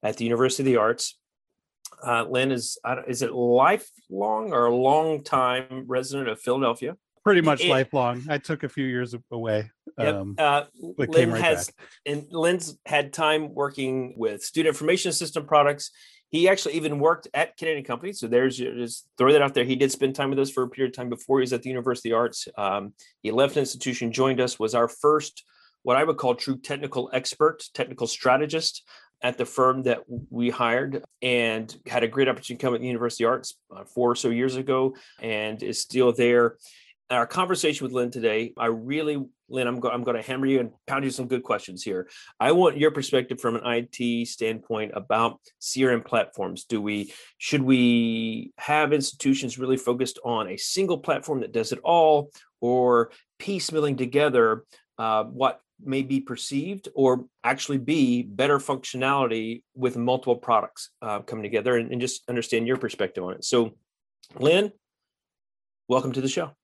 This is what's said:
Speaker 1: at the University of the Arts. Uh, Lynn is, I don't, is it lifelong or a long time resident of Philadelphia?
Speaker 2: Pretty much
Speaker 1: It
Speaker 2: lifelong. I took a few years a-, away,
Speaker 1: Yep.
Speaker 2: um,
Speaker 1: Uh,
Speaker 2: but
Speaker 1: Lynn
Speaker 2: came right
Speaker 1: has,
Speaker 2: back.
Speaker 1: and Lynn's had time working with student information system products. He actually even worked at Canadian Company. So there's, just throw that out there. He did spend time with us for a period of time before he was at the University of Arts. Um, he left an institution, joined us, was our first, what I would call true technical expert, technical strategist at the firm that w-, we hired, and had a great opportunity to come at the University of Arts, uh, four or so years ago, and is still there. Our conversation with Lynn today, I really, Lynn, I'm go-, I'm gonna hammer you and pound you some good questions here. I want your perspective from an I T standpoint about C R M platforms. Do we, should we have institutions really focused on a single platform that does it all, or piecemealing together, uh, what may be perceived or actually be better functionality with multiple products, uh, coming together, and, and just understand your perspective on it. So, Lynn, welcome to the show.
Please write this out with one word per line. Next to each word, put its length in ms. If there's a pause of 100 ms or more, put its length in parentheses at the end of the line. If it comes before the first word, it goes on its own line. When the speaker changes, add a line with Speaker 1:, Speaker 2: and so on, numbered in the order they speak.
Speaker 1:
at 140
the 80
University 380
of 40
the 100
Arts. 400 (880)
Uh, 200
Lynn 260
is, 320
I 120
don't, 120
is 140
it 100
lifelong 1200
or 140
a 100
long 480
time 640
resident 400
of 140
Philadelphia? 560 (260)
Speaker 2:
Pretty 160
much 240
Speaker 1:
It 60
Speaker 2:
lifelong. 600
I 80
took 260
a 60
few 160
years 280
a-, 180
away, 400 (260)
Speaker 1:
Yep. 180
Speaker 2:
um, 220
Speaker 1:
Uh, 260 (340)
Speaker 2:
but 100
Speaker 1:
Lynn 60
Speaker 2:
came 180
right 100
Speaker 1:
has, 260
Speaker 2:
back. 200 (180)
Speaker 1:
and 260
Lynn's 540
had 280
time 400
working 640
with 260
student 320
information 380
system 320
products. 460 (400)
He 180
actually 240
even 260
worked 340
at 220
Canadian 300
Company. 260
So 160
there's, 300
just 500 (100)
throw 140
that 100
out 120
there. 100
He 140
did 140
spend 240
time 160
with 80
us 120
for 120
a 40
period 240
of 60
time 120
before 300
he 40
was 100
at 80
the 80
University 400
of 80
Arts. 300 (100)
Um, 360 (280)
he 100
left 240
an 60
institution, 500
joined 300
us, 180
was 160
our 140
first, 560 (380)
what 120
I 80
would 140
call 180
true 220
technical 560
expert, 500 (100)
technical 340
strategist 760 (380)
at 160
the 80
firm 380
that 160
w-, 320
we 180
hired, 560 (160)
and 520 (120)
had 180
a 40
great 200
opportunity 320
to 60
come 80
at 80
the 60
University 360
of 60
Arts, 280 (160)
uh, 120
four 260
or 40
so 140
years 260
ago, 400 (260)
and 400
is 180
still 320
there. 460 (520)
Our 180
conversation 580
with 80
Lynn 160
today, 480
I 100
really, 560 (260)
Lynn, 180
I'm 120
go-, 100
I'm 140
gonna 180
hammer 260
you 140
and 100 (160)
pound 160
you 80
some 160
good 160
questions 400
here. 260 (300)
I 140
want 240
your 120
perspective 500
from 160
an 80
I 180 (100)
T 340
standpoint 680
about 440 (200)
C 260
R 60
M 100
platforms. 600
Do 180
we, 320 (240)
should 240
we 960
have 360
institutions 640
really 180
focused 460
on 240
a 100
single 400
platform 440
that 100
does 200
it 120
all, 480 (300)
or 500 (280)
piecemealing 580
together, 640 (340)
uh, 280
what 340 (260)
may 160
be 200
perceived 720
or 300 (180)
actually 340
be 460
better 340
functionality 1040 (120)
with 220
multiple 400
products, 520 (120)
uh, 180
coming 240
together, 340
and, 140
and 80
just 300
understand 360
your 120
perspective 460
on 100
it. 100
So, 320 (640)
Lynn, 320 (1160)
welcome 260
to 80
the 80
show. 340